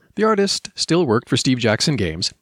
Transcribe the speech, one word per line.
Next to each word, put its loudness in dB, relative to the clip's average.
The 0
artist 0
still 0
worked 0
for 2
Steve 0
Jackson 0
Games, -4